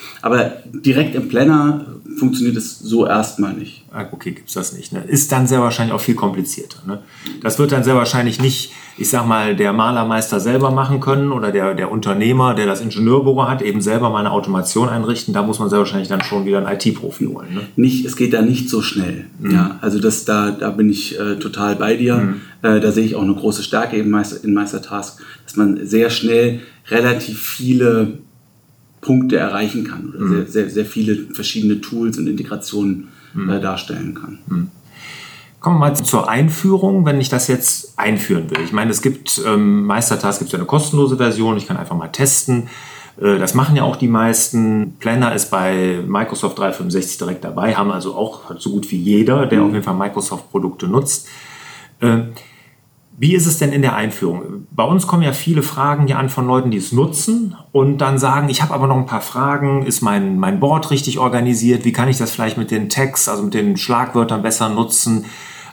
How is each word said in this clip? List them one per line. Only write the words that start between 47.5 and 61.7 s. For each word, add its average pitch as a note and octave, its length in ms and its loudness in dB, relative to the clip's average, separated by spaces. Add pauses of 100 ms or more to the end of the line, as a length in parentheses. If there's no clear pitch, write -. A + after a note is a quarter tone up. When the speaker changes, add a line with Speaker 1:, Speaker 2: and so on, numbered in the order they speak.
Speaker 2:
haben G2+ 160 0
also F#2 240 -6
auch G2+ 440 -8
so G2+ 120 -6
gut G2+ 200 -4
wie F#2+ 60 -2
jeder, A2 480 4
der G#2+ 160 4
Speaker 1:
Mhm. G2+ 60 6
Speaker 2:
auf G#2 80 2
jeden G2 100 -2
Fall F#2+ 120 -2
Microsoft-Produkte F#2+ 920 -4
nutzt. - 400 0 (720)
Äh, A#2 200 4 (1000)
wie D#3 160 4
ist E3+ 100 4
es D#3+ 140 0
denn C#3+ 120 2
in C#3 120 2
der A#2+ 120 2
Einführung? G2+ 800 -4
Bei A2+ 100 2
uns F3+ 220 2
kommen E3+ 160 4
ja C#3 100 2
viele D#3 280 0
Fragen C#3+ 460 0
hier B2 120 0
an C3 120 0
von B2+ 160 -2
Leuten, B2+ 240 2
die G#2 80 0
es - 120 -6
nutzen F3 640 0 (160)
und C#3 280 4
dann C3+ 180 2
sagen, C#3 320 2
"Ich C3+ 140 -2
habe D#3 100 0
aber C3+ 140 0
noch C3 100 2
ein B2+ 80 2
paar A2 160 -4
Fragen. C#3 640 0
Ist - 160 -2
mein, G2 380 0
mein F#2+ 200 0
Board D#3 320 2
richtig C3 280 0
organisiert? A#2+ 680 2